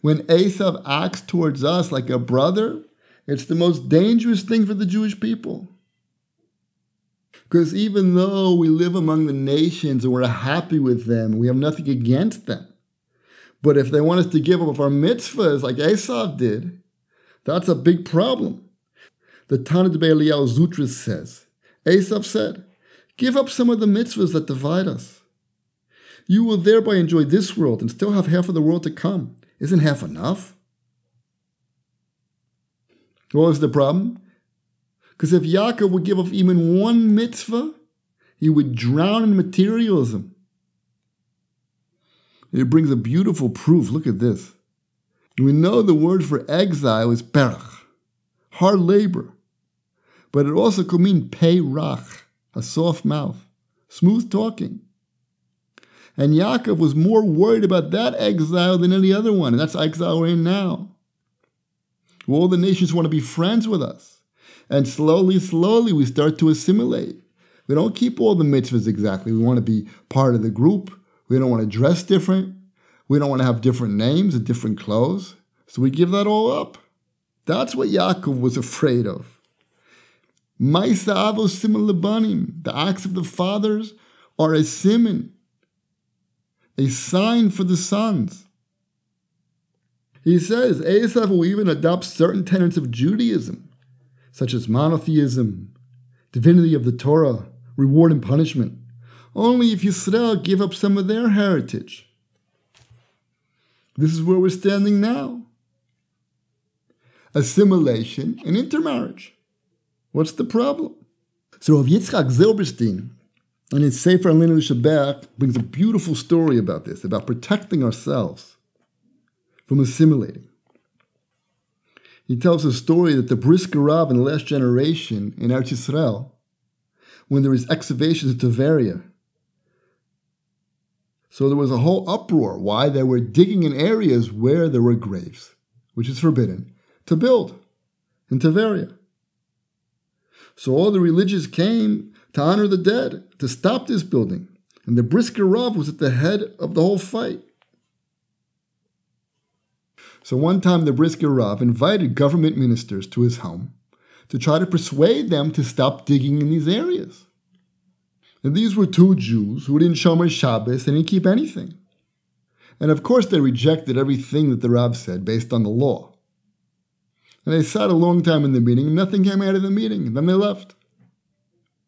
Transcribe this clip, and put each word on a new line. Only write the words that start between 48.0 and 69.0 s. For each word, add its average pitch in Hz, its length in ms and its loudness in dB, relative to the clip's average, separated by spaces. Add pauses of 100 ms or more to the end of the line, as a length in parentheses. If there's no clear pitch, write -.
hard 190 260 2
labor. 180 540 0 (1000)
But 143 140 2
it 151 60 -2
also 190 300 2
could 175 160 0
mean 175 300 2
pei 170 300 4
rach, 143 640 -6 (320)
a 120 80 -8
soft 160 420 -2
mouth, 147 400 -4 (420)
smooth 220 440 0
talking. 202 500 -6 (1400)
And 147 160 2
Yaakov 208 460 0
was 147 160 2
more 208 280 4
worried 208 400 2
about 170 280 0
that 233 280 -2
exile 180 600 0
than 180 120 2
any 190 220 4
other 214 180 0
one. 151 220 2
And 123 60 2
that's 156 160 -2
exile 165 440 -2
we're 165 80 0
in 170 160 0
now. 190 520 -4 (1300)
All 156 200 2
the 180 100 2
nations 180 360 0
want 170 120 0
to 156 40 -2
be 156 100 0
friends 202 480 -2
with 185 140 -2
us. - 400 -12 (480)
And 139 180 0
slowly, 180 520 2
slowly, 202 540 0
we 143 120 2
start 147 340 0
to 160 100 4
assimilate. - 720 -2 (460)
We 139 80 0
don't 196 200 0
keep 240 240 -2
all 220 140 4
the 165 100 2
mitzvahs 123 440 0
exactly. 104 440 -4